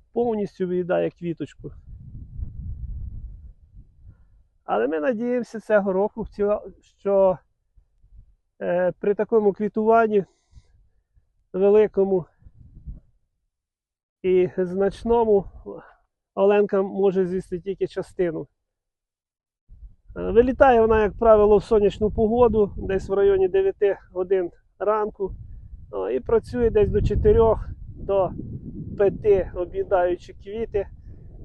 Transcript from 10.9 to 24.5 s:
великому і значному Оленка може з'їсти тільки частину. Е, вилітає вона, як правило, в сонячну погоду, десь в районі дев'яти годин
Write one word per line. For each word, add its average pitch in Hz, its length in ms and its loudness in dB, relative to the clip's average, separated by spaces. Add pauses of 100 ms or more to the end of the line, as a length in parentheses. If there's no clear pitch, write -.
великому 196 760 2 (2000)
і 185 340 2
значному 196 880 0 (920)
Оленка 202 480 2
може 190 440 0
з'їсти 180 340 -6
тільки 185 260 -6
частину. 165 600 -4 (1700)
Е, 185 140 -6
вилітає 247 500 6
вона, 220 220 4
як 202 160 0
правило, 214 380 6
в 190 80 2
сонячну 208 460 0
погоду, 220 680 2
десь 190 320 -4
в 190 40 -2
районі 196 360 2
дев'яти 196 500 0 (140)
годин 180 380 -2 (280)